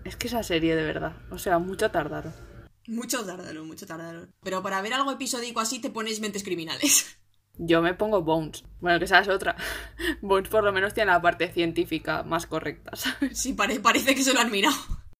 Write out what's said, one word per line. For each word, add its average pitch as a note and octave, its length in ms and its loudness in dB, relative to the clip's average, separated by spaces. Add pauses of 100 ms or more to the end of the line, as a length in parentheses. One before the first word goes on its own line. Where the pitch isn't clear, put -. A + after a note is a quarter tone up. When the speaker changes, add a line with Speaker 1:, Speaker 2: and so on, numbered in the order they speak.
Speaker 1:
Es - 100 -10
que - 120 -6
esa A#3 160 -2
serie, E3 320 2
de D#3 80 2
verdad, D#3+ 340 -4 (140)
o F3+ 60 -12
sea, F3 220 2
mucho F#3 320 -2
tardaron. D3+ 420 -4 (540)
Speaker 2:
Mucho A#3 380 -4
tardaron, E3 420 -12
mucho D#3+ 180 -16
tardaron. E3 460 -14 (120)
Pero F#3+ 180 -4
para F#3+ 200 -2
ver G#3+ 120 -4
algo C4+ 180 0
episódico A#3+ 480 -6
así A3+ 200 -2
te B3 100 -6
pones A3 300 -4
Mentes G3+ 240 -6
Criminales. E3 720 0 (200)
<laughs> - 200 -20
Speaker 1:
Yo E3 240 4
me F3 140 2
pongo G#3+ 260 2
Bones. D#3+ 420 0 (160)
Bueno, F3 200 4
que E3+ 60 0
esa F3+ 140 8
es G3 80 0
otra. F#3+ 300 0 (320)
<laughs> E4 320 -4
Bones F#3+ 280 2
por A3 140 4
lo G3+ 80 4
menos F#3+ 220 0
tiene G#3 180 4
la F3 100 6
parte E3+ 300 2
científica E3 720 -2
más E3 220 -2
correcta, - 460 -6
<laughs> - 40 -12
¿sabes? - 420 -4
Speaker 2:
Sí, B3+ 160 -4
pare-, G3+ 260 0
parece A#3 360 4
que C4 80 0
se B3+ 100 4
lo A#3+ 60 4
han A#3 120 2
mirado. G#3+ 260 2 (420)